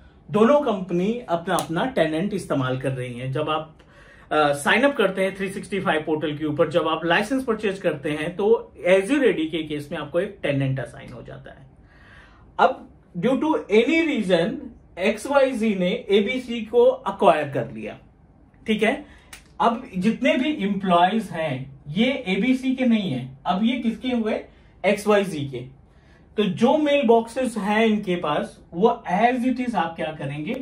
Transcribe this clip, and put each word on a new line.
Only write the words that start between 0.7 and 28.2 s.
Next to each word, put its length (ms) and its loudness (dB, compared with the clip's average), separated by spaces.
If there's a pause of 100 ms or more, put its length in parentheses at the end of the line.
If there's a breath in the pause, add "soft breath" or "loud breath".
अपना, 260 -2
अपना 320 0
tenant 480 -2
इस्तेमाल 440 -2
कर 140 -4
रही 260 -8
हैं। 140 -6
जब 180 -2
आप, 280 -6 (540 loud breath)
अ, 200 4
sign 300 2
up 140 4
करते 260 2
हैं 140 -2
three 120 -4
sixty 320 -6
five 260 0
portal 300 -2
के 80 -6
ऊपर, 240 0
जब 200 0
आप 160 -2
license 400 0
purchase 340 -2
करते 320 -2
हैं, 260 -4
तो 380 2 (140)
as 120 8
you 140 0
ready 360 2
के 120 -4
case 300 -8
में 60 -8
आपको 220 -2
एक 220 -8
tenant 380 -2
assign 320 -14
हो 100 -16
जाता 280 -18
है। 160 -20 (920 loud breath)
अब 320 2 (280)
due 180 2
to 180 0 (180)
any 360 4
reason 480 0 (420)
एक्सवाईजी 760 2
ने 360 -2
एबीसी 500 0
को 240 2
acquire 640 2
कर 220 -4
लिया, 280 -12 (680)
ठीक 160 0
है। 240 0 (540 loud breath)
अब 380 0
जितने 380 2
भी 280 -2
employees 680 2
हैं 480 -6 (100)
ये 240 2
एबीसी 600 0
के 120 0
नहीं 240 2
है, 360 -6
अब 160 0
ये 160 0
किसके 300 -4
हुए? 320 -2 (460 soft breath)
एक्सवाईजी 640 2
के। 300 -12 (580 soft breath)
तो 80 2
जो 340 2
mail 280 2
boxes 500 2
हैं 300 2
इनके 300 0
पास, 560 -4